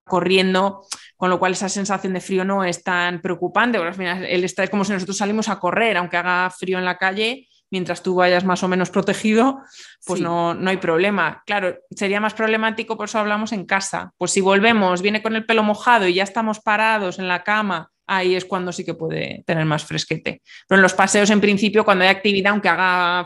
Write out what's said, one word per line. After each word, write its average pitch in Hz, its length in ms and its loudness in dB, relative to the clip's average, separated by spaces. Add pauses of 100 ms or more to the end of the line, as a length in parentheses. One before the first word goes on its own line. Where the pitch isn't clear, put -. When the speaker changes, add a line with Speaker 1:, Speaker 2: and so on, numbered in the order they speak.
Speaker 1:
corriendo, 185 840 0 (320)
con 185 120 0
lo 175 100 0
cual 185 140 2
esa 190 160 -4
sensación 190 440 -4
de 180 80 -6
frío 185 240 -2
no 196 180 -2
es 175 200 -4
tan 175 380 -2
preocupante, 185 560 -2
porque 170 120 -2
al 190 60 -10
final 185 300 -6
él 180 180 0
está, 190 200 -4
es 190 60 -2
como 202 160 0
si 202 80 -2
nosotros 185 240 -4
salimos 214 320 -2
a 196 100 -4
correr, 190 380 0
aunque 175 200 -2
haga 180 340 0
frío 185 260 -4
en 185 80 -2
la 180 120 -2
calle, 214 500 -2 (240)
mientras 175 320 -4
tú 185 120 0
vayas 180 300 4
más 180 180 0
o 185 40 0
menos 180 240 0
protegido, 214 680 2 (460)
pues 180 140 -4
Speaker 2:
Sí. 180 40 0
Speaker 1:
no, 170 300 0
no 180 160 -2
hay 190 80 0
problema. 180 720 0
Claro, 190 300 -2 (140)
sería 202 280 -2
más 214 160 -2
problemático, 220 600 -2
por 208 100 -8
eso 214 140 -6
hablamos 214 340 -2
en 185 120 -6
casa. 185 520 -4
Pues 175 140 -4
si 196 100 2
volvemos, 196 600 4
viene 208 220 -2
con 220 120 -2
el 220 100 -4
pelo 226 180 2
mojado 208 440 2
y 180 80 2
ya 185 80 0
estamos 214 360 -4
parados 214 600 0
en 190 80 -4
la 180 160 -2
cama, 202 460 -2 (160)
ahí 185 300 0
es 185 100 -4
cuando 180 260 -4
sí 180 140 -10
que 165 100 -6
puede 160 520 -8
tener 160 180 0
más 156 200 -2
fresquete. - 560 -6 (260)
Pero 190 100 4
en 190 60 8
los 180 100 6
paseos, 202 380 4
en 208 100 4
principio, 208 440 2
cuando 190 200 4
hay 190 60 6
actividad, 196 420 2
aunque 196 160 0
haga 180 560 0